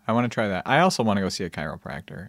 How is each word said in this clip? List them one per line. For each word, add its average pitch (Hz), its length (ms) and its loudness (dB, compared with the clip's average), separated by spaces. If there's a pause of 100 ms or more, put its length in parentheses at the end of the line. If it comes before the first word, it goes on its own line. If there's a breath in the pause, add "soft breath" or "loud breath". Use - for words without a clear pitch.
I 113 60 0
wanna 120 160 2
try 117 180 0
that. 95 200 -2
I 131 140 4
also 180 220 4
wanna 101 200 2
go 95 60 0
see 95 160 -4
a 85 60 -4
chiropractor - 800 -8